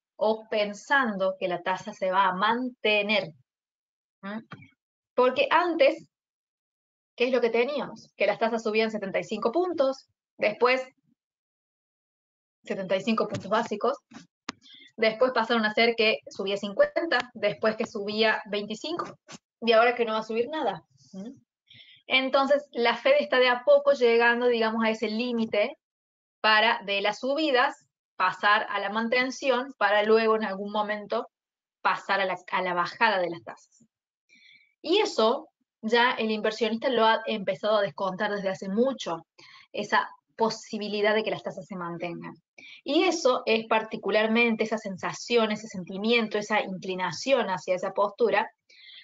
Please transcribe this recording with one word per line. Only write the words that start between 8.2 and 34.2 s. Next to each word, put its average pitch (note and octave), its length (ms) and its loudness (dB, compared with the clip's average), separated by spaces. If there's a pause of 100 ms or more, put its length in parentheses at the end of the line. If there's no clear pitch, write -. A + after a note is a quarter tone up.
las G3+ 140 0
tasas A3+ 240 0
subían A3 260 0
setenta G3 300 -6
y F3+ 60 -4
cinco A3 260 -4
puntos, E4+ 560 -2 (300)
después B3 440 0 (1800)
setenta F#3+ 320 -4
y F#3+ 60 -2
cinco A3 260 0
puntos G3 220 -10
básicos, A3+ 480 -2 (1000)
después A3 360 2
pasaron A3+ 320 0
a G#3+ 80 -2
ser A3+ 220 4
que A3 240 2 (100)
subía G3 260 -4
cincuenta, B3 760 -2
después G#3 420 0
que A3 100 -4
subía G#3+ 600 0
veinticinco, A3 760 -8 (400)
y A3+ 140 4
ahora A#3+ 200 6
que A#3+ 120 -2
no A3 80 -2
va A3 60 -2
a G#3+ 40 -4
subir A3+ 260 -2
nada. B3+ 360 -4 (260)
¿Mm? G3 200 -14 (760)
Entonces, C4+ 640 2
la A#3 240 0
Fed C4+ 240 4
está C4 200 2
de B3+ 100 6
a B3 160 0
poco C#4+ 260 6
llegando, A#3+ 560 4
digamos, A3+ 380 2
a A3 60 2
ese A3+ 180 -4
límite A3+ 680 -2 (600)
para, G#3+ 460 4
de G3 160 -2
las G#3 180 0
subidas, C#4 680 0 (280)
pasar G#3 540 2
a G3+ 100 -6
la G3+ 100 -4
mantención, B3 880 -2
para G#3 260 2
luego A3 340 4
en A3 80 -4
algún G3 260 -6
momento G#3+ 580 -4 (520)
pasar G3 400 0
a F#3+ 40 0
la, F3+ 120 -4 (140)
a F#3+ 100 -2
la F3+ 120 -2
bajada F#3 460 0
de F3+ 100 0
las E3+ 140 -10
tasas. - 420 -20 (960)